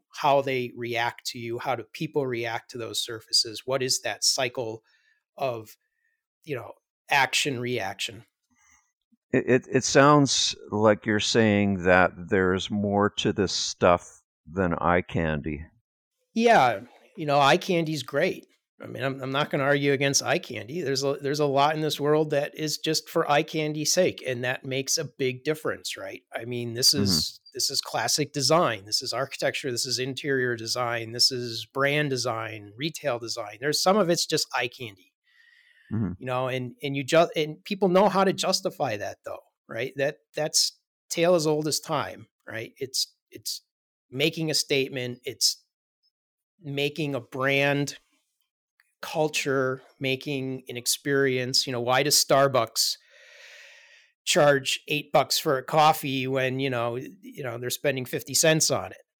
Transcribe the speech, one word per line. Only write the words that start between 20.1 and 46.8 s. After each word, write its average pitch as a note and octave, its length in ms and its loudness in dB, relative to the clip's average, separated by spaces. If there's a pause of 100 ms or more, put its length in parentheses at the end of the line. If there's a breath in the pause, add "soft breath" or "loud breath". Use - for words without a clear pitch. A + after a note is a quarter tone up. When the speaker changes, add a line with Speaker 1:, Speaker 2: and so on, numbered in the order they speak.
Speaker 1:
eye C3+ 160 0
candy. A#2+ 400 -10
There's C3+ 240 -2
a, C#3 180 -2
there's C#3+ 200 -2
a D3 40 4
lot C#3 300 2
in D#3 60 -4
this D3+ 180 -2
world D3+ 300 2
that D3 260 -2
is D#3 220 -4
just - 320 -4
for D#3+ 200 0
eye D3 140 4
candy's D3+ 480 -2
sake, D#3+ 340 2
and B2 200 -4
that B2+ 180 -4
makes C3+ 340 -4
a E3 60 -4
big C3 400 -4
difference, C3+ 540 -4
right? G2 240 -12 (120)
I A#2 120 -8
mean, A#2+ 300 -6
this - 180 4
Speaker 2:
Mm-hmm. G2+ 100 2
Speaker 1:
is, F2 380 0 (120)
this - 180 -2
is C3+ 100 -2
classic B2 500 -2
design. C#3 540 2
This G#2+ 160 -2
is B2 100 -8
architecture. C3+ 580 -4
This A#2+ 160 -4
is A#2+ 140 -2
interior C3 560 -2
design. A2+ 560 -4
This A#2+ 180 2
is A#2 360 -6
brand C#3+ 440 0
design, A2+ 680 -4
retail C#3+ 420 -4
design. A2 400 -10
There's D3 240 -2
some F#3+ 140 6
of F3+ 120 4
it's E3+ 160 2
just - 300 -2
eye B2+ 140 -2
candy, A2 420 -16 (800 soft breath)
Speaker 2:
Mm-hmm. G#2+ 280 -2
Speaker 1:
you B2+ 60 -14
know, B2+ 220 -2
and, B2+ 340 -6
and C#3 140 -4
you C#3 80 -4
ju-, D#3+ 320 4
and D#3 300 -4
people G3 240 0
know F#3 180 6
how F#3+ 160 2
to F#3+ 80 4
justify D#3 640 -2
that, G2+ 300 -8
though, - 160 -12 (260)
right? A#2+ 300 -6
That, C#3+ 200 -2 (180)
that's - 420 0 (320)
tale F3 260 4
as D#3 120 2
old D#3 200 0
as - 140 -2
time, A2 460 -6 (200)
right? A2+ 300 -10
It's, - 340 -4 (180)
it's - 320 -12 (480)
making D#3+ 420 -2
a - 20 -2
statement. C3 720 -2
It's - 320 -2 (1080)
making C#3+ 520 -2